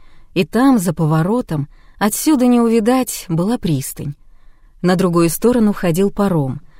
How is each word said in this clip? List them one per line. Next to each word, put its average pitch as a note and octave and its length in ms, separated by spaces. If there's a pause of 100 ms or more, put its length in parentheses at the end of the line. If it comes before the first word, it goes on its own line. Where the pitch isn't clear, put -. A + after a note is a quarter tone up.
(340)
и E3 100
там, B3 360
за F3 120
поворотом, D#3+ 760 (280)
отсюда B3 520
не A#3+ 100
увидать, A#3 680
была F3+ 280
пристань. C#3+ 600 (680)
На F3+ 140
другую E3+ 340
сторону A3 420
ходил F#3+ 380
паром, D#3+ 500 (200)